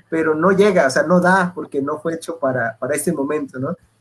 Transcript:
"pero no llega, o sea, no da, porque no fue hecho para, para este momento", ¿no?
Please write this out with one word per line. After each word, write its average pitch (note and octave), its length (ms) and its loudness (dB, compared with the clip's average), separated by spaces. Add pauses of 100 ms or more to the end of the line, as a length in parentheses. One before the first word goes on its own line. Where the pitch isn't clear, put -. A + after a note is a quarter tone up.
(100)
"pero D#3+ 240 0
no E3 180 2
llega, F#3 340 4
o C3+ 40 0
sea, D#3 140 0
no F3+ 160 4
da, F3+ 340 2
porque D3 280 -6
no D3+ 180 -6
fue E3 140 -4
hecho E3 240 -10
para, B2+ 400 -2
para C3+ 160 -4
este D#3+ 180 -2
momento", C#3+ 480 -4
¿no? D#3 160 -4 (240)